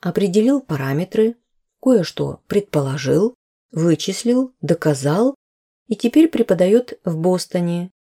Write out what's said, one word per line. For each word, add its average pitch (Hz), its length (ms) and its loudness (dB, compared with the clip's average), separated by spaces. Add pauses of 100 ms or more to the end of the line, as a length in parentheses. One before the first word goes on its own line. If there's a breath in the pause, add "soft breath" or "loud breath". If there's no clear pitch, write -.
определил 202 600 0
параметры, 170 760 -2 (440)
кое-что 156 680 0
предположил, 151 880 0 (340)
вычислил, 190 880 0
доказал 156 760 0 (500)
и 226 80 -4
теперь 302 320 2
преподаёт 214 680 0 (100)
в 170 120 -4
Бостоне 175 840 -4